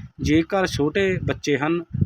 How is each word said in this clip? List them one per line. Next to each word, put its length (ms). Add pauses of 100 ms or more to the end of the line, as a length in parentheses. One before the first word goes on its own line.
(200)
ਜੇਕਰ 460
ਛੋਟੇ 580
ਬੱਚੇ 340
ਹਨ 240 (240)